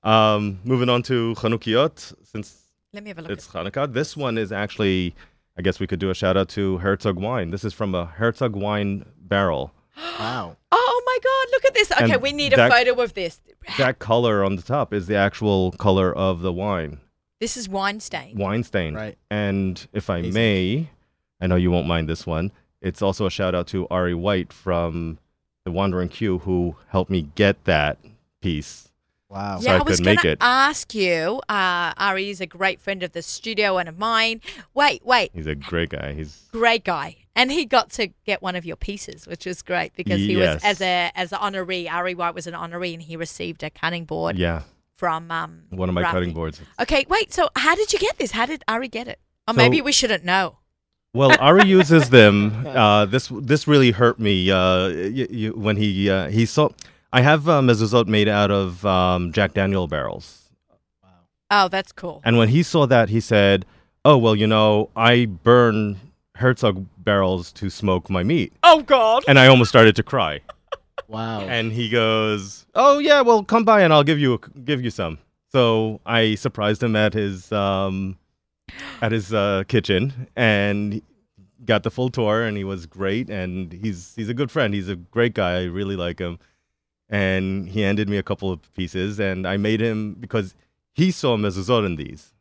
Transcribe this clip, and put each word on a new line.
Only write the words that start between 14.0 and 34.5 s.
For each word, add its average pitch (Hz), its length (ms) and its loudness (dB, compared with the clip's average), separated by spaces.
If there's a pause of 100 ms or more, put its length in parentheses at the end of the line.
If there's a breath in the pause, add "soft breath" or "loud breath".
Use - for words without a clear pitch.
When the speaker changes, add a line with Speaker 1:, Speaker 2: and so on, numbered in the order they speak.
Speaker 1:
on 98 120 -2
the 90 60 -8
top 127 320 -4
is 95 140 -4
the 104 80 -2
actual 98 580 0
color 95 420 0
of 92 260 -2
the 90 120 -4
wine. 85 460 -6 (400)
Speaker 2:
This 226 160 -6
is 226 140 -10
wine 196 300 -6
stain. - 360 -14
Speaker 1:
Wine 104 280 -4
stain. 82 320 -6
Speaker 3:
Right. 107 200 -12 (140)
Speaker 1:
And 98 640 -4
if 104 160 -8
I 92 100 -2
Speaker 3:
Amazing. 87 140 -6
Speaker 1:
may, 107 560 0 (500)
I 90 60 -6
know 90 100 2
you 90 140 2
won't 87 160 0
mind 82 240 -2
this 80 160 -6
one. 85 260 -4 (300)
It's 92 220 -8
also 98 240 -2
a - 20 0
shout 92 240 -4
out 87 140 -4
to 92 220 -6
Ari 90 260 -2
White 92 360 -4
from 85 680 -6 (460)
The 92 60 -8
Wandering 90 380 -2
Q, 95 300 -4
who 87 360 -4 (140)
helped 92 220 -2
me 82 240 -2
get 101 300 2
that 73 340 0 (420)
piece. - 480 -8 (400)
Speaker 3:
Wow. 98 300 -10
Speaker 1:
So - 100 -6
Speaker 2:
Yeah, 92 60 4
Speaker 1:
I - 40 6
Speaker 2:
I - 40 0
was - 140 0
Speaker 1:
could 87 80 0
make 104 180 4
Speaker 2:
gonna - 80 2
Speaker 1:
it. 76 100 -2
Speaker 2:
ask 269 540 0
you. 185 540 -2
Uh, 180 480 -2
Ari 196 320 -2
is 190 120 -10
a 185 60 -8
great 190 320 -4
friend 196 240 -8
of 175 80 -10
the 170 100 -12
studio 208 560 -4
and 170 120 -4
of 160 100 -18
mine. 226 420 -2 (320 loud breath)